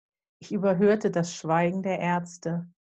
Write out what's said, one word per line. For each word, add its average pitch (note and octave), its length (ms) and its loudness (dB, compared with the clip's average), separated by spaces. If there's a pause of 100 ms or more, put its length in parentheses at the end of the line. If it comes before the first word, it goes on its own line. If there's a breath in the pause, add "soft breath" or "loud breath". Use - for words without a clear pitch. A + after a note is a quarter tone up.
(400)
Ich - 140 -10
überhörte G3+ 580 2
das E3+ 240 -2
Schweigen F3 480 0
der F#3 160 -2
Ärzte. F3 680 -4 (180)